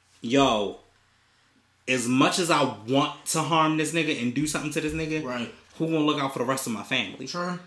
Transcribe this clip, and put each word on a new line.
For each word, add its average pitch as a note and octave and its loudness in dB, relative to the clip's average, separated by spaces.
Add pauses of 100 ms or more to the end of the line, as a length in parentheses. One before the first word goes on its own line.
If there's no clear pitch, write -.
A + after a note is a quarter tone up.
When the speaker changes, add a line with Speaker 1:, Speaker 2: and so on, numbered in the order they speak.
(200)
Speaker 1:
yo, A#2+ 2 (1080)
as B2+ 0
much D3 4
as E3+ 0
I D3 4 (240)
want C#3 2
to E3 0
harm D#3 4
this D3+ -2
nigga D#3 0
and A#2+ -2
do D3 0
something D3 -4
to D#3 -2
this D3+ -2
nigga, D#3 -4
Speaker 2:
Right. A#2+ -6 (260)
Speaker 1:
who E3 0
gonna D#3+ 0
look D3 2
out C#3 -2
for - -6
the B2 -2
rest B2+ -2
of A#2+ -4
my G2+ -6
family? B2 -4
Speaker 2:
Sure. F3 -6